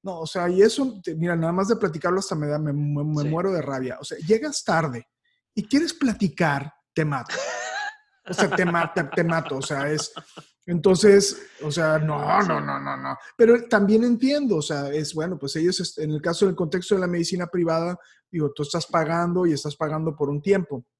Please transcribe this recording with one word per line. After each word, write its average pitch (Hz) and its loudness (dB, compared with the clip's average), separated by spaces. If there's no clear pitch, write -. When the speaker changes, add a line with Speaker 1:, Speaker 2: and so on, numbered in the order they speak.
Speaker 1:
no, 180 -10
o 156 -8
sea, 175 -2
y 185 4
eso, 226 4
te-, 160 -6
mira, 170 0
nada 165 0
más 196 0
de 226 4
platicarlo 180 -2
hasta 196 -4
me 151 -2
da, 147 -2
me, 151 -2
me, 147 -2
me 151 -2
Speaker 2:
Sí. 147 -2
Speaker 1:
muero 175 -2
de 160 -2
rabia. 131 -6
O 143 -14
sea, - -10
llegas 226 0
tarde 156 0
y 208 -2
quieres 302 2
platicar, 160 0
te 160 0
mato. 139 -4
O 180 -6
sea, 196 2
te 180 2
ma-, 170 0
te, 175 -2
te 170 -2
mato. 160 -2
O 135 -6
sea, 143 -4
es, 151 -4
entonces, 196 4
o 147 -6
sea, 156 2
no, 151 2
no, 160 0
no, 143 -6
no, 139 -6
no. 135 -8
Pero 233 6
también 214 4
entiendo, 247 2
o 151 0
sea, 143 -4
es, 151 -4
bueno, 165 -4
pues 139 -8
ellos, 175 0
est-, - -6
en 156 -2
el 151 -4
caso 170 0
del 185 2
contexto 180 -2
de 190 0
la 180 -2
medicina 175 -2
privada, 170 -2
digo, 151 -2
tú 147 -6
estás 160 -4
pagando 175 0
y 160 2
estás 143 -4
pagando 156 -4
por 143 -2
un 143 -4
tiempo. 180 0